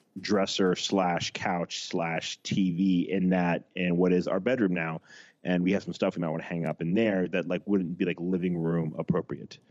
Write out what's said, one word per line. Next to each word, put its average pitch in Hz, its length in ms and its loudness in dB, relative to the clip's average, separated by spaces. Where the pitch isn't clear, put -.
dresser 95 540 2
slash 90 580 0
couch - 520 -4
slash 82 580 -4
T 95 300 0
V 90 380 2
in 92 200 2
that, 87 340 2
in 90 200 0
what 90 160 4
is 90 140 4
our 95 140 -2
bedroom 117 340 2
now. 82 280 -4
And 90 220 2
we 92 80 2
have 95 120 0
some 87 100 -8
stuff - 220 0
we 90 40 -4
might 82 80 -2
wanna 78 140 -4
hang 85 240 -4
up 76 160 -4
in 82 100 -2
there 98 360 2
that, 82 200 -2
like, 90 160 -2
wouldn't 92 320 0
be, 95 80 0
like, 85 160 -2
living 87 380 0
room 82 400 0
appropriate. 80 580 -4